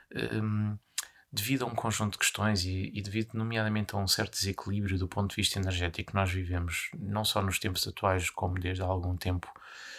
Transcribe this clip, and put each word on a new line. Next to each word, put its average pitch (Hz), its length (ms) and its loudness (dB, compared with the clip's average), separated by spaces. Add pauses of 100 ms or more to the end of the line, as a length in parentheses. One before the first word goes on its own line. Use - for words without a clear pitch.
(140)
hum, 107 600 0 (560)
devido 123 320 2
a - 20 0
um 120 80 -4
conjunto 107 380 2
de - 60 -8
questões 101 460 2
e, 92 280 -2
e 104 80 -4
devido 104 340 -4
nomeadamente 110 600 0
a 101 40 2
um 98 100 2
certo - 240 2
desequilíbrio 98 680 -2
do 92 80 0
ponto 98 240 0
de - 60 -6
vista 101 240 2
energético 90 500 -2
que - 60 -2
nós 95 140 4
vivemos, 87 680 -2
não 104 260 -2
só 104 160 2
nos 98 200 0
tempos 92 260 0
atuais, 92 420 2
como 90 300 -2
desde 92 240 -2
há 92 40 0
algum 90 300 0
tempo, 90 360 -2 (460)